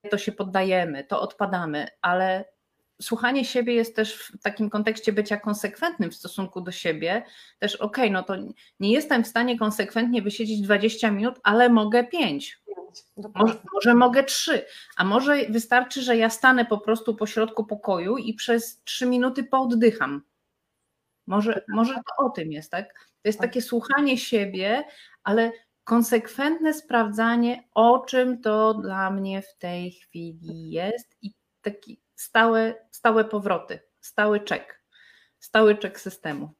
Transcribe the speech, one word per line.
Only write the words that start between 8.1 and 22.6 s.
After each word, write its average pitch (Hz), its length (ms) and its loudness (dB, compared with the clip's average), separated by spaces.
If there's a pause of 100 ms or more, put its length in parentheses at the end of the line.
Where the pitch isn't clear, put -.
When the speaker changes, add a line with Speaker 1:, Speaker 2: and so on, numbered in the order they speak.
Speaker 1:
no 185 120 -2
to 190 140 -6 (440)
nie 202 120 2
jestem 269 320 2
w - 20 -2
stanie 240 320 -2
konsekwentnie 226 640 -2
wysiedzieć 214 380 -4
dwadzieścia 208 500 0
minut, 214 320 -2
ale 233 260 6
mogę 233 360 4
pięć. 240 640 -4
Speaker 2:
Pięć, - 380 -16 (120)
dokładnie. 202 260 -2
Speaker 1:
Może, 226 180 2 (140)
może 240 200 4
mogę 247 300 6
trzy, 269 400 -2 (320)
a 180 80 0
może 262 320 2 (120)
wystarczy, 247 540 0
że 247 140 2
ja 226 140 4
stanę 247 340 4
po 220 140 0
prostu 220 360 0
po 214 120 -4
środku 220 380 -2
pokoju 208 520 -2
i 220 180 -6
przez - 500 -2
trzy - 220 -4
minuty 247 380 0
pooddycham. 226 800 2 (1040)
Może, 208 280 0
Speaker 2:
Tak. 196 140 -6
Speaker 1:
może 233 260 0
to 262 300 -4
o 247 60 0
tym 160 220 -8
jest, 156 180 -12